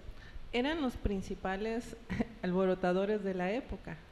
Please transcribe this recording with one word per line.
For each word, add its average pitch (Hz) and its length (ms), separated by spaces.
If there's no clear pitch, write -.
eran 285 280
los 254 160
principales 202 1000
<laughs> - 240
alborotadores 185 840
de 190 100
la 180 160
época, 202 460